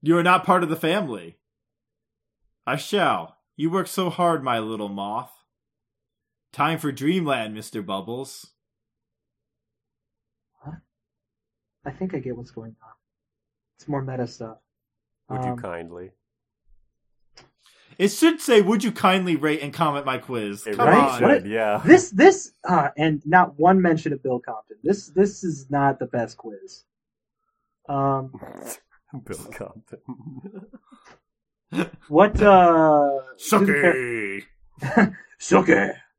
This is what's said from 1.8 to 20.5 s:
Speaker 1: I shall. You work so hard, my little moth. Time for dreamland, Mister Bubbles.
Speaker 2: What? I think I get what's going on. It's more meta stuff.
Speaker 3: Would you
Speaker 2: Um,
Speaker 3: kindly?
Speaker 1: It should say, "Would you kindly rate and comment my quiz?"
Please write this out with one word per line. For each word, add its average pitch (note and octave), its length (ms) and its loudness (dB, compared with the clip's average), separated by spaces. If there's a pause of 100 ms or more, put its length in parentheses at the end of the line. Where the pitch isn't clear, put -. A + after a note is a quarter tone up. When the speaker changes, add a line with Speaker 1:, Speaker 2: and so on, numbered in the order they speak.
Speaker 1:
I C3 100 -4
shall. C3+ 600 -2 (220)
You D3+ 120 -2
work F#3 180 -2
so F#3 200 -4
hard, E3+ 340 0
my A#2+ 160 -2
little G#2+ 300 -8
moth. G2+ 420 -8 (1200)
Time D3+ 280 -2
for D3+ 120 -4
dreamland, C3 640 -2
Mister G#2+ 280 -10
Bubbles. G2 640 -12 (2250)
Speaker 2:
What? D#3 140 -18 (1080)
I C#3 60 -12
think F#3 240 -10
I D3+ 40 -6
get B2 180 -10
what's B2 140 -18
going A2+ 320 -16
on. - 100 -20 (840)
It's - 100 -20
more C#3 140 -4
meta B2+ 240 -6
stuff. A2+ 320 -16 (680)
Speaker 3:
Would B2+ 160 -8
you B2+ 60 -4
Speaker 2:
Um, B2 80 -8
Speaker 3:
kindly? F2 520 -12 (1900)
Speaker 1:
It G3 100 2
should E4 320 2
say, A3+ 220 4
"Would G3 200 2
you A3+ 100 -2
kindly F#3 440 2
rate D3+ 240 -2
and C#3+ 140 -10
comment C#3+ 320 -2
my C3 120 -2
quiz?" G#2+ 480 -8